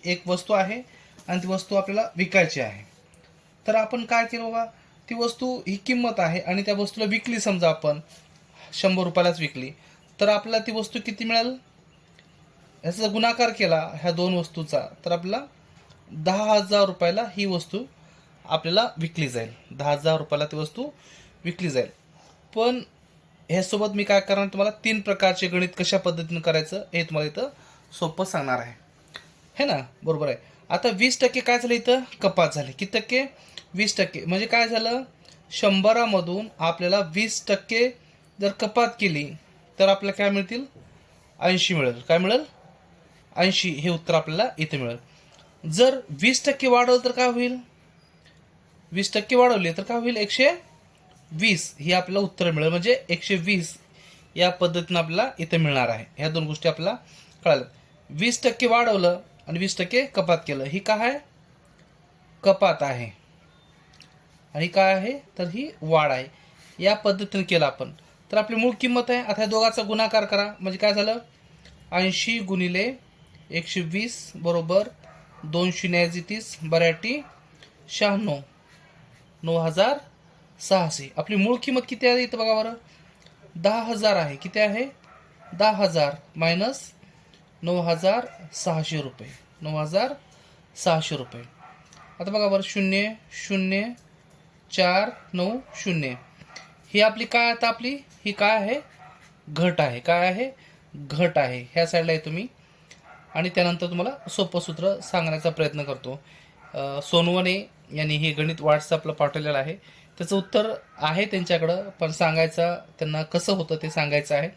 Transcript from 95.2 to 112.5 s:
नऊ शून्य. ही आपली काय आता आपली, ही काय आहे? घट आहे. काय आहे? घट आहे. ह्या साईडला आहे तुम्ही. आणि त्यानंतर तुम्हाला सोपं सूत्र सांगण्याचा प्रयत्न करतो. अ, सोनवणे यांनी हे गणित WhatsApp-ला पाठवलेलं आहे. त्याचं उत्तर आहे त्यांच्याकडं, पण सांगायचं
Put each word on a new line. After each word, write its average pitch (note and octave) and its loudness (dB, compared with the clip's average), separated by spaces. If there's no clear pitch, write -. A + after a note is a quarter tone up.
नऊ F#3+ -2
शून्य. D#3+ -4
ही G#3 6
आपली A3 4
काय A#3 2
आता A#3 0
आपली, A#3 -4
ही G#3 -2
काय G#3 2
आहे? A3 -2
घट E3 0
आहे. B2 -2
काय F3 2
आहे? A3+ -2
घट D3 0
आहे. B2+ 0
ह्या E3 0
साईडला E3 0
आहे D#3 0
तुम्ही. E3 -6
आणि F3 -2
त्यानंतर F3 0
तुम्हाला F3+ -4
सोपं F3+ -2
सूत्र F3 -2
सांगण्याचा E3 -2
प्रयत्न D3+ -2
करतो. C3+ -10
अ, C#3 -6
सोनवणे F3+ 2
यांनी D3+ 0
हे D#3 0
गणित D3+ -2
WhatsApp-ला D3+ 2
पाठवलेलं D3 -2
आहे. D3+ -4
त्याचं F3 -4
उत्तर G#3+ 0
आहे D#3+ 0
त्यांच्याकडं, F3+ 0
पण D#3+ -4
सांगायचं E3 2